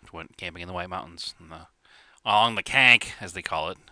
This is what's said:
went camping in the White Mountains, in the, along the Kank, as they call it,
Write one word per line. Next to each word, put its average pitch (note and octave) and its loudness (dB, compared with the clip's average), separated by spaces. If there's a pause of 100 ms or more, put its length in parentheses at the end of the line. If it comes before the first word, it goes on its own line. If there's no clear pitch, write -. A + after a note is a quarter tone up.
(120)
went E2 -14
camping F2 -12
in F2 -12
the F#2 -8
White F2 -6
Mountains, F2 -10
in - -20
the, D#3+ -18 (580)
along A2 4
the G2+ -4
Kank, B2+ 4
as F2+ -12
they F2+ -12
call D#2+ -4
it, F#2+ -12 (140)